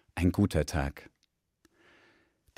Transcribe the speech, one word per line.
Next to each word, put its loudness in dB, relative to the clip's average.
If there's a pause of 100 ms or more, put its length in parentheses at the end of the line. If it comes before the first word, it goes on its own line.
(140)
"Ein 2
guter 2
Tag." -6 (1500)